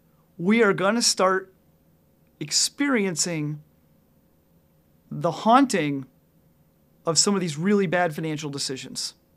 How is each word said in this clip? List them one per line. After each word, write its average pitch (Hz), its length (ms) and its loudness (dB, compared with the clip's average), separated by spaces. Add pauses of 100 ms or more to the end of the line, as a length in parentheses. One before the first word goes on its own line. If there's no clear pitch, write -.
(380)
We 208 240 2
are 202 120 4
gonna 196 280 0
start 190 500 0 (880)
experiencing 170 1200 -2 (1500)
the 147 220 -2
haunting 165 720 2 (1000)
of 165 140 0
some 208 160 2
of 190 80 0
these 160 160 -4
really 196 300 2
bad 175 260 0
financial 151 380 -6
decisions. 131 640 -8 (220)